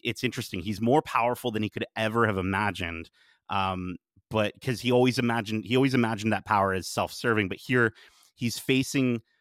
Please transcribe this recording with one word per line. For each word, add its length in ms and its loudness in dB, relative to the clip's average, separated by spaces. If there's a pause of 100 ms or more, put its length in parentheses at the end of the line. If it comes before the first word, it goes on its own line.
it's 220 -6
interesting. 360 -4
He's 200 -4
more 220 4
powerful 480 -2
than 140 -2
he 40 -2
could 160 -6 (120)
ever 300 2
have 120 2
imagined. 720 -2 (380)
Um, 480 -2 (340)
but 300 0
'cause 200 -4
he 120 0
always 260 4
imagined, 460 -2
he 120 0
always 180 2
imagined 380 0
that 140 -2
power 260 2
as 160 -4
self-serving, 600 0
but 100 -8
here 340 2 (420)
he's 240 -4
facing 640 0 (180)